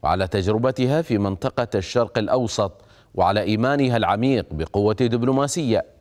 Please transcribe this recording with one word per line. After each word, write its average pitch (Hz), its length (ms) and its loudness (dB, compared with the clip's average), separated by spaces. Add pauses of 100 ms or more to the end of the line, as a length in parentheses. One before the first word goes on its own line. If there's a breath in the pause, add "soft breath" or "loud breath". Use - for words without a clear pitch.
وعلى 92 240 0
تجربتها 123 720 0
في 120 160 -2
منطقة 101 580 -2
الشرق 104 420 0
الأوسط، 107 540 -2 (440 soft breath)
وعلى 95 260 2
إيمانها 123 560 0
العميق 107 540 0
بقوة 101 420 0
دبلوماسية. 127 920 0 (160)